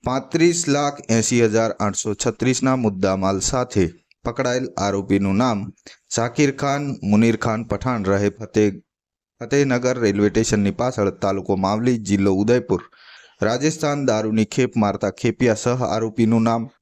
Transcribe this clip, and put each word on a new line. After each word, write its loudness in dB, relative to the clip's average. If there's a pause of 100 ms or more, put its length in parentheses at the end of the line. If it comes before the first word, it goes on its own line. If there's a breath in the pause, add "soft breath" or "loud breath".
પાંત્રીસ 2
લાખ 0 (120)
એંસી 4
હજાર 2
આઠસો -4
છત્રીસના 0
મુદ્દામાલ 0
સાથે 0 (360)
પકડાયેલ -4 (100)
આરોપીનું 0
નામ 0 (520 loud breath)
ઝાકીર 0
ખાન -4 (200)
મુનીર 4
ખાન -4
પઠાણ -4
રહે 2
ફતેહ-, -2 (600)
ફતેહનગર 0
રેલવે 2
સ્ટેશનની 0
પાછળ -2
તાલુકો -2
માવલી 0
જિલ્લો 0
ઉદયપુર 0 (600 loud breath)
રાજસ્થાન -2
દારૂની 0
ખેપ -2
મારતા 0
ખેપિયા 0
સહ -2
આરોપીનું 0
નામ 0 (140)